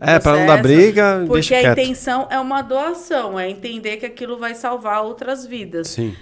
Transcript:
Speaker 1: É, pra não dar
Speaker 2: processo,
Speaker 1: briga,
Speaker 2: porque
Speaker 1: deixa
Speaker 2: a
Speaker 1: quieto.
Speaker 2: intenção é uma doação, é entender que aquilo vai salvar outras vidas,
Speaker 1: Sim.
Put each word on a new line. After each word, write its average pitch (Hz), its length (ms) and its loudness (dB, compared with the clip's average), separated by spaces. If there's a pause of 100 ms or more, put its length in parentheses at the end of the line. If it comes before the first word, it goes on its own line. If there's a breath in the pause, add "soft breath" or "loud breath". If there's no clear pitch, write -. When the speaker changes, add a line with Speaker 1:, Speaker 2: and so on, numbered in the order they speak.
Speaker 1:
É, - 180 4
pra 147 140 4
não 151 140 4
dar 156 100 8
Speaker 2:
processo, 135 60 2
Speaker 1:
briga, 196 560 6
Speaker 2:
porque 170 140 0
Speaker 1:
deixa 160 240 2
Speaker 2:
a 254 40 4
Speaker 1:
quieto. 247 180 4
Speaker 2:
intenção 262 520 -2
é 262 80 -2
uma 262 240 -4
doação, 262 760 -4
é 185 100 -4
entender 214 480 -8
que 214 100 -10
aquilo 240 320 -12
vai 233 160 -8
salvar 220 480 -4
outras 247 420 -8
vidas, 175 440 -10
Speaker 1:
Sim. 110 320 -6